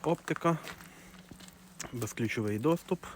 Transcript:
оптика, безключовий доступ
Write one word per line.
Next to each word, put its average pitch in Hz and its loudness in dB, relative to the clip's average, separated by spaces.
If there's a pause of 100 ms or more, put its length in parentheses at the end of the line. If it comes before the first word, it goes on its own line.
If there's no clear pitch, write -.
оптика, 165 2 (1400)
безключовий 110 0
доступ 165 2 (100)